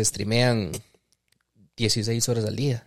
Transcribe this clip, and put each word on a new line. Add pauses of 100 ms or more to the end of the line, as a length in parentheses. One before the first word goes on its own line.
streamean (1040)
dieciséis
horas
al
día.